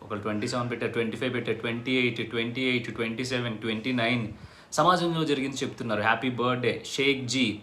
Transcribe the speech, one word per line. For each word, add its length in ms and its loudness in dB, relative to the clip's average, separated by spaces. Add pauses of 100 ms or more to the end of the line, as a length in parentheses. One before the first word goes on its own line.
ఒకళ్ళు 200 -6
ట్వంటీ 260 -2
సెవెన్ 220 -2
పెట్టారు, 220 -2
ట్వంటీ 240 0
ఫైవ్ 180 -2
పెట్టారు, 240 -2
ట్వంటీ 340 -2
ఎయిట్, 380 2
ట్వంటీ 300 -2
ఎయిట్, 360 0
ట్వంటీ 280 -2
సెవెన్, 340 -2
ట్వంటీ 340 -2
నైన్. 360 2 (440)
సమాజంలో 520 4
జరిగింది 320 0
చెప్తున్నారు. 460 -2
హ్యాపీ 280 2
బర్త్‌డే 560 0
షేక్ 420 2
జీ 340 0